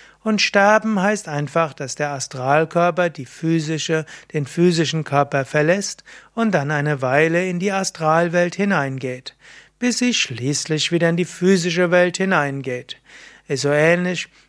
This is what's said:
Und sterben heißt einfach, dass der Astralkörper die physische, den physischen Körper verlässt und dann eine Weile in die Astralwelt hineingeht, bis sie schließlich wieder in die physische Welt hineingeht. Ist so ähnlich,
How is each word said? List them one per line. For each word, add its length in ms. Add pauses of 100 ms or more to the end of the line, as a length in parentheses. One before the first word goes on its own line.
(220)
Und 200
sterben 580
heißt 280
einfach, 440
dass 220
der 160
Astralkörper 1000
die 160
physische, 800 (280)
den 140
physischen 580
Körper 400
verlässt 600 (300)
und 180
dann 180
eine 300
Weile 480
in 100
die 140
Astralwelt 840
hineingeht, 800 (440)
bis 200
sie 140
schließlich 800
wieder 160
in 80
die 80
physische 640
Welt 280
hineingeht. 840 (480)
Ist 140
so 80
ähnlich, 580 (200)